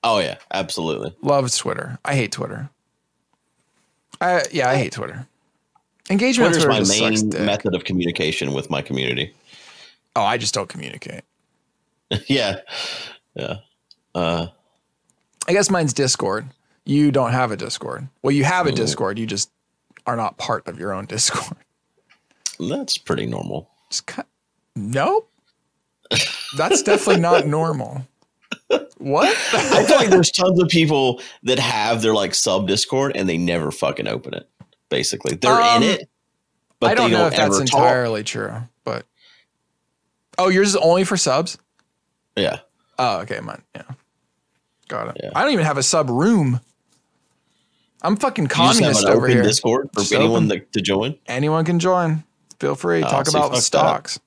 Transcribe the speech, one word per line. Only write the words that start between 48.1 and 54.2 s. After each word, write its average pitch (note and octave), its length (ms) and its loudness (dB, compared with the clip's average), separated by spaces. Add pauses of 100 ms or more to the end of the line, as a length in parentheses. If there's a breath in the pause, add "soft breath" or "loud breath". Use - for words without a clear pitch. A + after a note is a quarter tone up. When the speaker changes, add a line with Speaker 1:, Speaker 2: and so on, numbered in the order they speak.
Speaker 2:
fucking G#3+ 300 -2
Speaker 1:
You C3 40 -2
just - 100 -2
have F3 180 6
Speaker 2:
communist D3 260 4
Speaker 1:
an G2 60 2
Speaker 2:
over A#2 160 6
Speaker 1:
open B2+ 120 4
Speaker 2:
here. G2+ 60 6
Speaker 1:
Discord A2+ 500 2
for G#2 60 -2
Speaker 2:
Just G2+ 140 0
Speaker 1:
anyone A2+ 320 4
Speaker 2:
open. - 40 2
Speaker 1:
that, G2 240 -4
to G#2 80 -2
join? G2+ 340 -2 (120)
Speaker 2:
Anyone D3+ 380 0
can E3+ 140 2
join. E3+ 440 2 (360)
Feel C#3+ 160 -2
free. E3+ 280 0
Speaker 1:
Oh, B2+ 60 -2
Speaker 2:
Talk C#3 180 2
Speaker 1:
see, D#3 100 0
Speaker 2:
about D3 100 2
Speaker 1:
fuck B2 80 -2
that. B2 60 2
Speaker 2:
stocks. - 640 0